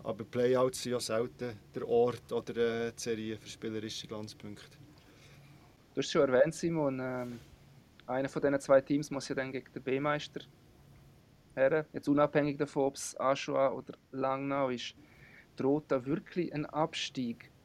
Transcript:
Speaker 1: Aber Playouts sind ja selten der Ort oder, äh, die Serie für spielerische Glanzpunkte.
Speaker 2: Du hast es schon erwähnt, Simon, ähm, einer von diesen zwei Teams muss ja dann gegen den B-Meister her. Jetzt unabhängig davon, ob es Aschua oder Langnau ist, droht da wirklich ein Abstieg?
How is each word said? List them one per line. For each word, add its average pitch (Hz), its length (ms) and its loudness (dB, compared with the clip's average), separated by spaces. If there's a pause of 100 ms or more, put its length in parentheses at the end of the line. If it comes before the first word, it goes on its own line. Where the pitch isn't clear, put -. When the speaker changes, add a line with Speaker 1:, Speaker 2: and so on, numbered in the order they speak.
Speaker 1:
Aber 113 200 -6
Playouts 127 580 2
sind 123 120 -2
ja 120 60 0
selten 117 580 -4 (180)
der 123 120 -6
Ort 120 440 2
oder, 117 560 0
äh, 117 40 -4
die - 100 -14
Serie 110 360 -4
für 107 120 -18
spielerische 110 580 -8
Glanzpunkte. 107 680 -12 (1160)
Speaker 2:
Du - 60 -2
hast 139 80 -4
es - 40 -8
schon 147 160 4
erwähnt, 131 280 4
Simon, 151 440 -2
ähm, 123 400 -6 (680)
einer 135 220 -2
von 147 120 -4
diesen 139 180 2
zwei 135 220 8
Teams 147 300 -2
muss 139 180 -6
ja 135 60 -4
dann 131 160 -4
gegen 131 200 -10
den 123 120 -10
B-Meister 147 580 -2 (1120)
her. 151 380 4
Jetzt - 140 -4
unabhängig 147 500 4
davon, 143 280 0
ob 139 100 0
es - 240 -10
Aschua 135 520 2
oder 127 220 -10 (180)
Langnau 135 580 -2
ist, 120 260 -6 (600)
droht 143 340 2
da 131 160 0
wirklich 170 480 -4
ein 147 120 -4
Abstieg? - 880 -4 (140)